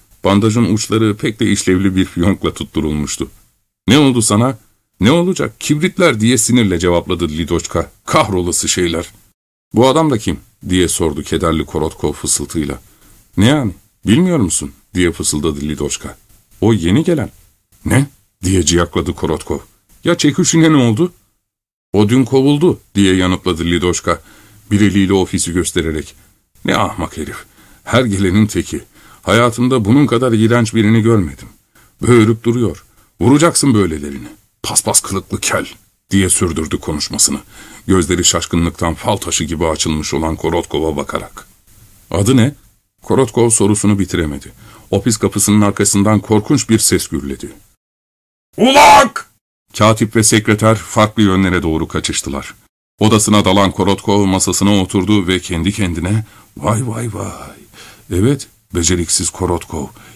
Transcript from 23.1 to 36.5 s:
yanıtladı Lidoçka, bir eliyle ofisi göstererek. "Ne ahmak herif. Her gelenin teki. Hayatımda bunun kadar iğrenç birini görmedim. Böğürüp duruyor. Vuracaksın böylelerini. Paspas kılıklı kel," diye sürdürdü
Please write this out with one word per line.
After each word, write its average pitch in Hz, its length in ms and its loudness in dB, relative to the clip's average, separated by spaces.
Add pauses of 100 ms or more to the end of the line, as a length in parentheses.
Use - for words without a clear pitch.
yanıtladı 92 500 0
Lidoçka, 85 580 -2 (480)
bir 101 100 2
eliyle 98 320 2
ofisi 92 400 -2
göstererek. 80 600 -4 (500)
"Ne - 120 -2
ahmak 85 400 -4
herif. - 280 -12 (400)
Her 127 200 0
gelenin 98 420 2
teki. - 340 -6 (420)
Hayatımda 120 600 0
bunun 131 220 4
kadar 120 260 0
iğrenç 113 420 2
birini 113 280 2
görmedim. 104 460 0 (540)
Böğürüp 113 420 4
duruyor. 117 400 -2 (360)
Vuracaksın 143 540 4
böylelerini. 76 540 -2 (340)
Paspas - 380 -2
kılıklı 95 400 -8
kel," 78 260 -4 (440)
diye 95 180 2
sürdürdü 80 520 -2